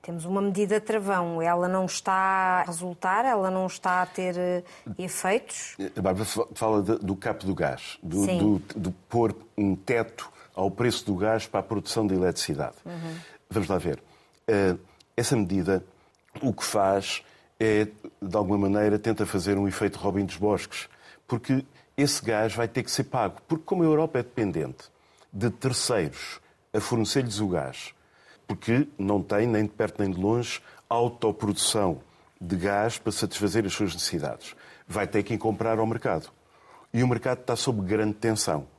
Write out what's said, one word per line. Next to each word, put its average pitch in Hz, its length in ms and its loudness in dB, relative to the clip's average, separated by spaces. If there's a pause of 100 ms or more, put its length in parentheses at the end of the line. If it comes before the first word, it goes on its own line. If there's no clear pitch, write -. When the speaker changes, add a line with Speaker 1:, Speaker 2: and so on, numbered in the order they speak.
Speaker 1:
temos 170 240 -10
uma 190 160 -2
medida 202 400 2
travão. 190 600 -2
Ela 175 260 2
não 185 160 0
está - 280 -2
a 190 500 4
resultar, 180 640 -2
ela 202 240 2
não 185 160 0
está 180 340 0
a 180 60 2
ter, 185 320 -4
eh, 180 240 0 (360)
efeitos? - 760 -4 (180)
Speaker 2:
A 113 60 -6
Bárbara 95 240 2
fa-, 104 300 -2
fala 110 280 2
de, 101 180 2
do 98 140 -2
capo 104 300 -4
do 95 100 0
gás, 73 480 -4
do, 95 220 0
Speaker 1:
Sim. 98 140 2
Speaker 2:
do, 104 420 0
do 92 120 -4 (180)
pôr 113 260 2 (220)
um 98 180 2
teto - 540 -2 (240)
ao 95 160 0
preço 117 340 0
do 104 120 0
gás 107 300 0
para - 140 -2
a - 20 -4
produção 107 440 -2
de 95 80 2
eletricidade. 82 600 0 (100)
Speaker 1:
Uhum. 165 280 -10 (360)
Speaker 2:
Vamos 98 180 -2
lá 98 80 0
ver. 82 260 -2 (440)
Eh, 98 280 4 (420)
essa 120 200 2
medida, 95 480 2 (560)
o 135 140 0
que - 100 -8
faz 98 580 2 (380)
é, 107 280 4 (340)
de 98 140 -2
alguma 101 200 2 (140)
maneira, 104 280 4
tenta 107 280 0
fazer 98 320 0
um 101 100 2
efeito 95 300 -2
Robin 98 260 0
dos 87 140 -8
Bosques, - 500 -2 (380)
porque 131 360 0 (320)
esse 143 300 0
gás 110 300 2
vai 117 140 0
ter 123 140 -2
que - 80 -6
ser - 140 -2
pago. 110 420 -2
Porque 160 200 -4
como 175 160 2
a 165 40 6
Europa 156 320 2
é 123 40 0
dependente 82 640 -4 (460)
de 110 200 -2
terceiros - 880 -2 (320)
a 107 80 0
fornecer-lhes 113 580 0
o 107 100 0
gás, 71 440 -4 (560)
porque 131 400 0 (100)
não 101 240 2
tem, 107 240 2
nem 110 160 2
de 104 60 0
perto 107 340 -2
nem 98 80 2
de 90 100 -2
longe, 117 400 0 (280)
autoprodução 107 1120 0 (400)
de 90 160 -2
gás 101 420 0
para 110 140 -4
satisfazer 104 540 0
as 92 80 -4
suas 98 180 -2
necessidades. - 640 -6 (320)
Vai 98 180 -2
ter 104 160 2
que 117 120 -2
ir 104 40 -2
comprar 110 400 0
ao 110 80 2
mercado. 95 440 -2 (600)
E 117 100 2
o 127 40 4
mercado 123 360 0
está 123 120 0
sob 117 280 0
grande 107 320 2
tensão. 104 520 0 (120)